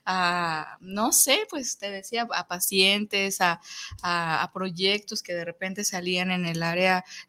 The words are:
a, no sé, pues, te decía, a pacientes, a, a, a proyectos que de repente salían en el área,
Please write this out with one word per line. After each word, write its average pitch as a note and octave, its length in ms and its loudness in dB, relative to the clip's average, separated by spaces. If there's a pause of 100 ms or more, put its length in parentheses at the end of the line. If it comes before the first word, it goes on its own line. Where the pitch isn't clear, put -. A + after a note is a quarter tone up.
a, F3 760 0
no G3+ 320 -2
sé, C#4+ 280 4 (100)
pues, B3+ 280 -6
te G3+ 140 -8
decía, G#3+ 420 -4
a F3 140 -2
pacientes, G3 960 2
a, F3 180 4 (420)
a, E3+ 420 0
a F3+ 100 -4
proyectos F#3+ 680 -2
que F3+ 120 -8
de E3+ 100 -4
repente F#3 400 -6
salían F3+ 480 -2
en F3+ 140 0
el E3 180 -2
área, F3+ 400 4 (260)